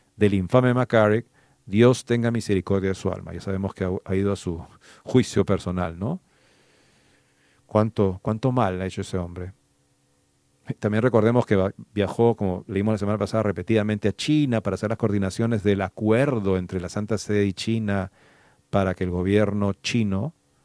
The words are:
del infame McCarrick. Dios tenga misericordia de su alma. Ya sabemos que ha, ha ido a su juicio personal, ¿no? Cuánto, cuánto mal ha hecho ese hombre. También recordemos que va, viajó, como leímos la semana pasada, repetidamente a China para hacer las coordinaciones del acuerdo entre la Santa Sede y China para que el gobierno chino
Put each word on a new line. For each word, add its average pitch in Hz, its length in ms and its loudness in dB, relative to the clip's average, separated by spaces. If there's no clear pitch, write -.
del 101 160 2
infame 123 400 2
McCarrick. 117 540 2
Dios 120 380 4
tenga 117 280 0
misericordia 98 580 -2
de 95 60 -2
su 95 140 -4
alma. 90 240 -8
Ya 87 80 -10
sabemos 98 320 -4
que 95 120 -6
ha, 90 60 -4
ha 95 120 -4
ido 101 180 0
a - 20 -2
su 87 260 -6
juicio - 420 2
personal, 90 520 -2
¿no? 131 220 -4
Cuánto, 104 560 2
cuánto 110 300 -2
mal 101 300 0
ha 95 40 -4
hecho 95 160 -6
ese 95 160 -6
hombre. 90 360 -8
También 110 220 0
recordemos 120 440 4
que 107 100 2
va, 95 160 2
viajó, 107 420 2
como 92 320 -4
leímos 101 260 0
la 107 60 0
semana 101 180 -2
pasada, 104 260 -2
repetidamente 104 640 0
a 98 60 0
China 143 480 0
para 95 140 -2
hacer 104 140 -4
las 110 80 -2
coordinaciones 104 640 -2
del 98 180 2
acuerdo 110 760 0
entre 90 220 -4
la 87 100 -8
Santa 107 280 -4
Sede 104 280 0
y 98 80 0
China 101 580 -4
para 95 240 0
que 95 100 -4
el 90 60 -2
gobierno 98 640 2
chino 107 600 -2